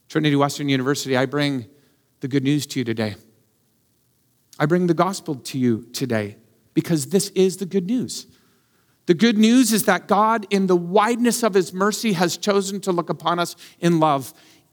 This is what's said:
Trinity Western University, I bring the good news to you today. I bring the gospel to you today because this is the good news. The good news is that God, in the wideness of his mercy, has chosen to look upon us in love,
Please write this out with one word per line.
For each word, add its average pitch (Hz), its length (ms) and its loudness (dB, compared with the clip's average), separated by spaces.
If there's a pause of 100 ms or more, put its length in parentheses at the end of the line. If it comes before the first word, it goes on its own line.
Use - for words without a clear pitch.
Trinity 151 300 0
Western 143 320 -2
University, 135 480 -2
I 131 80 0
bring 139 400 -4 (560)
the 139 80 -8
good 135 140 0
news 139 240 0
to - 120 -6
you 123 60 -4
today. 110 300 -4 (1400)
I 156 60 0
bring 175 220 0
the 170 60 2
gospel 175 420 -2
to - 220 -10
you 120 340 0
today 110 460 -4 (360)
because 160 340 -2
this 185 220 -2
is 190 280 0
the 196 80 -8
good 180 220 -4
news. 220 400 -6 (800)
The 175 80 4
good 214 240 2
news 226 340 6
is 196 120 0
that 180 220 0
God, 214 440 2
in 196 160 2
the 185 80 4
wideness 214 680 2
of 208 140 0
his 185 180 2
mercy, 202 400 0
has 175 240 0
chosen 196 440 -2
to 190 100 -4
look 170 180 -2
upon 165 300 -2
us 170 160 -4 (240)
in 170 200 2
love, 143 320 2 (420)